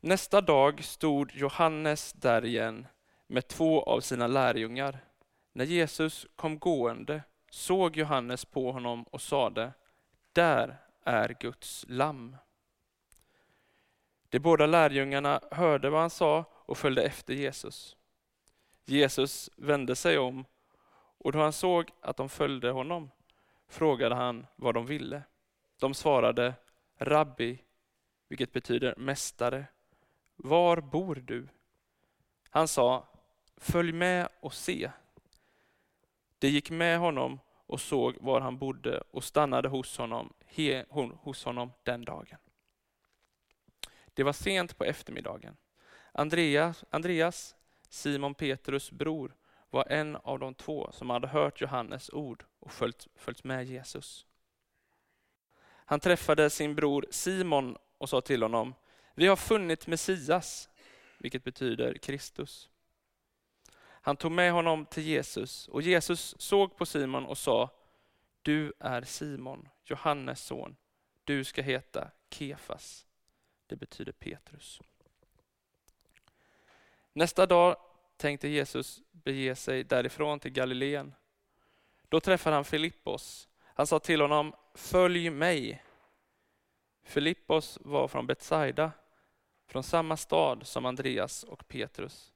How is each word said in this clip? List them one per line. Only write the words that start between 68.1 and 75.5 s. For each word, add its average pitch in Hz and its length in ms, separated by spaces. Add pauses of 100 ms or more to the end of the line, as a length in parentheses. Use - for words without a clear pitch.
"Du 151 360
är 123 240
Simon, 135 680 (160)
Johannes 139 560
son. - 360 (480)
Du 139 200
ska - 180
heta - 480 (200)
Kefas." - 760 (600)
Det - 100
betyder - 360
Petrus. - 680 (2250)